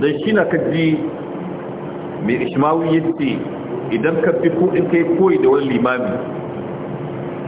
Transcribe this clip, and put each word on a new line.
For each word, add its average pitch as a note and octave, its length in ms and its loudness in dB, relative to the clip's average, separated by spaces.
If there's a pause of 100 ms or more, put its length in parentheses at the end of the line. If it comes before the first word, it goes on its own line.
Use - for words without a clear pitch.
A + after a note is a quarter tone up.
Dan C#3+ 240 2
shi A3 80 2
na G3+ 120 4
kaji D#3+ 540 2 (1300)
mai A2+ 100 2 (120)
Ishmawi D#3+ 500 2
ya D#3+ 60 2 (160)
ce, B2 200 0 (520)
idan D#3+ 320 0
ka D#3 100 4
bi - 180 2
ko F3 220 2
in F3+ 180 2
kai E3+ 140 4 (140)
koyi F#3 240 6
da C3 80 6
wani C#3 180 4
limami, A#2+ 440 0 (1300)